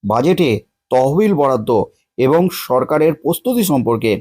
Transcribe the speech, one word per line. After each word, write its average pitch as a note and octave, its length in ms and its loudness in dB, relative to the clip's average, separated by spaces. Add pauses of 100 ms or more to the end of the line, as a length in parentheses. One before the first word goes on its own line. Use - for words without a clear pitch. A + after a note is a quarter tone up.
বাজেটে C3+ 460 0 (400)
তহবিল D3 440 2
বরাদ্দ C3 360 0 (480)
এবং C#3 240 2 (240)
সরকারের D3+ 540 0
প্রস্তুতি A#3 440 -2
সম্পর্কে A2+ 560 0